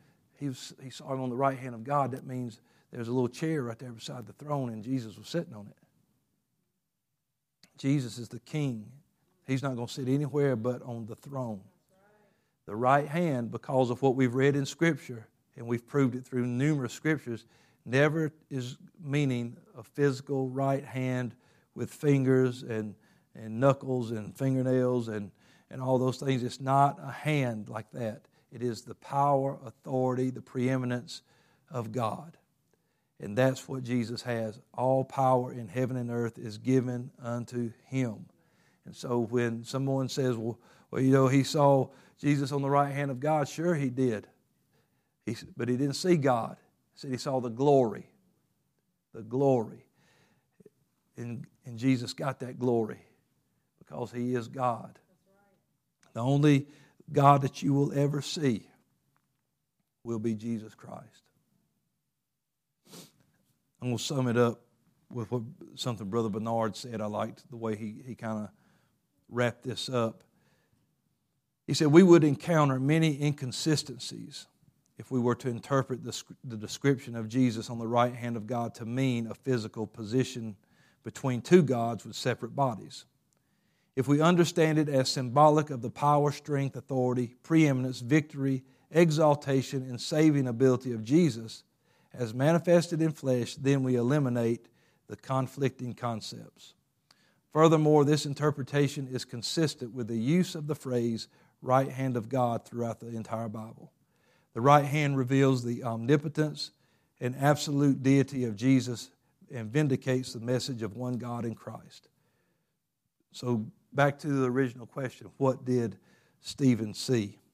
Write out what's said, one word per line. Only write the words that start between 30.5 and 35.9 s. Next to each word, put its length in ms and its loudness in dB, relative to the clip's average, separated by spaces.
of 220 -8
God. 440 -6
And 180 -6
that's 300 0
what 160 -8
Jesus 380 -4
has. 380 -6
All 300 0
power 480 0
in 160 -10
heaven 280 -4